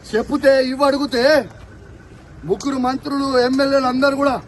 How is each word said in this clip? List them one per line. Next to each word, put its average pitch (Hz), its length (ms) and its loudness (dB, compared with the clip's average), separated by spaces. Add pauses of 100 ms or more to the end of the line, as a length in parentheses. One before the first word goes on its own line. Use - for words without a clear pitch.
(160)
చెప్తే 269 500 2
ఇవ్వ 262 200 0
అడిగితే 269 640 2 (960)
ముగ్గురు 262 320 -4
మంత్రులు, 269 640 -2
ఎమ్మెల్యేలు 269 460 2
అందరూ 262 300 0
కూడా 269 320 -2